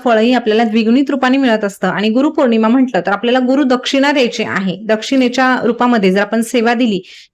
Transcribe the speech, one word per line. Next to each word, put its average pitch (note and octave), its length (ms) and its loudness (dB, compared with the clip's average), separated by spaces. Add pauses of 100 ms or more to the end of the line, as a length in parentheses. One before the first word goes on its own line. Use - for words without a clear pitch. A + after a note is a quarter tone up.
फळही A3+ 280 2
आपल्याला A#3 320 0
द्विगुणित A#3 460 2
रूपाने C4 280 0
मिळत A3+ 260 0
असतं. G3 240 -4
आणि G3 200 -2
गुरुपौर्णिमा A#3 600 0
म्हटलं B3+ 320 0
तर F#3+ 120 -4
आपल्याला A#3+ 260 -2
गुरु C4 240 0
दक्षिणा C4+ 500 0
द्यायची B3+ 300 -2
आहे. F#3+ 420 -4
दक्षिणेच्या B3+ 800 0
रूपामध्ये A#3 480 0
जर G3 80 0
आपण G#3 200 -2
सेवा A#3 340 0
दिली, A3 280 0 (320)